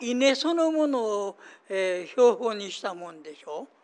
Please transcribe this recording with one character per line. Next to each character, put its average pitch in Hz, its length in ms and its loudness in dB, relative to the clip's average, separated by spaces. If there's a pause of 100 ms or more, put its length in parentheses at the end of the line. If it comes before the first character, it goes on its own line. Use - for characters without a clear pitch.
稲 254 340 2
そ 302 180 0
の 330 180 2
も 311 160 2
の 262 160 0
を、 202 360 -4 (300)
え 185 380 -2
ー、 - 40 -16
標 247 260 6
本 226 220 -4
に 196 120 -8
し - 100 -12
た 190 140 -6
も 175 160 -14
ん 156 120 -18
で 151 120 -16
し - 120 -20
ょ？ 160 200 -10 (180)